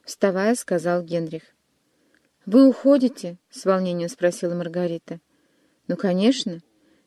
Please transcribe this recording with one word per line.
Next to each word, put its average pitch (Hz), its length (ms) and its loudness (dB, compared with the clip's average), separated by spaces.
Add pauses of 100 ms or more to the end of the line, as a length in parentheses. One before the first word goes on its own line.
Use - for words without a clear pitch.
вставая, 202 480 0
сказал 175 480 -2
Генрих. 165 400 -8 (1040)
«Вы 262 200 8
уходите?» — 247 680 2 (140)
с - 160 -10
волнением 180 420 0
спросила 175 460 -2
Маргарита. 170 680 -6 (680)
«Ну, 180 100 -4
конечно. 185 640 0 (440)